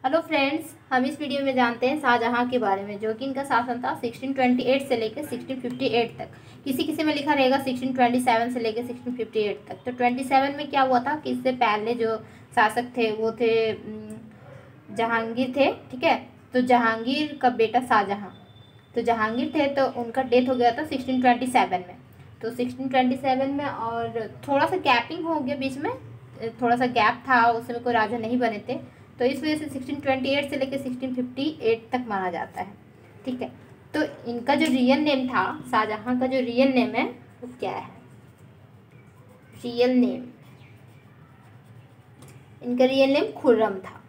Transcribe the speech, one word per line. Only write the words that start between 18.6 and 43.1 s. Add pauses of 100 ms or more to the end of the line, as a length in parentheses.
तो
जहांगीर
थे
तो (160)
उनका
death
हो
गया
था
सिक्सटीन
ट्वेंटी
सेवन
में। (460)
तो
सिक्सटीन
ट्वेंटी
सेवन
में
और (300)
थोड़ा
सा
gaping
हो
गया
बीच
में, (720)
थोड़ा
सा
gap
था,
उस
समय
कोई
राजा
नहीं
बने
थे, (400)
तो
इस
वजह
से
सिक्सटीन
ट्वेंटी
एट
से
लेकर
सिक्सटीन
फिफ्टी (180)
एट
तक
माना
जाता
है, (520)
ठीक
है। (460)
तो (280)
इनका
जो
real
name
था, (280)
शाहजहां
का
जो
real
name
है (380)
वो (120)
क्या
है? (1600)
Real
नेम, (2500)
इनका
real